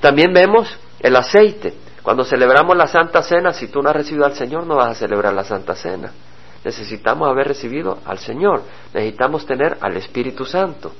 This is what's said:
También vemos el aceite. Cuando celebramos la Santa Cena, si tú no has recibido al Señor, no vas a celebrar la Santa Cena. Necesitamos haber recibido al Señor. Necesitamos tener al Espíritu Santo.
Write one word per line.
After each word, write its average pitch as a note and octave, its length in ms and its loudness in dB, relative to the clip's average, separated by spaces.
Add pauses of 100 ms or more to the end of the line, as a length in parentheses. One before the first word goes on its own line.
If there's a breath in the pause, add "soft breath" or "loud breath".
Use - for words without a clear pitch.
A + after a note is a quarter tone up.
También D3+ 320 4
vemos G3 420 4 (240)
el B2+ 160 4
aceite. F#3+ 600 4 (260 loud breath)
Cuando B2 240 0
celebramos C3+ 500 4
la E3 120 2
Santa E3+ 340 2
Cena, F3 320 0
si - 140 -10
tú C#3 140 -4
no C#3+ 80 2
has D3+ 60 2
recibido D3 300 -2
al C#3 80 0
Señor, C#3+ 320 -6
no D#3+ 100 -2
vas B2 140 2
a A#2 60 -6
celebrar G#2 380 -2
la G2 100 -2
Santa F#2+ 320 -6
Cena. F2 360 -10 (540 soft breath)
Necesitamos A2 640 -2
haber C3+ 180 0
recibido A#2 580 -6
al F#2+ 120 -8
Señor. E3 460 -2 (300 loud breath)
Necesitamos B2 520 -2
tener C3 340 -2
al F#2+ 160 -4
Espíritu A#2+ 480 -6
Santo. F3 560 -6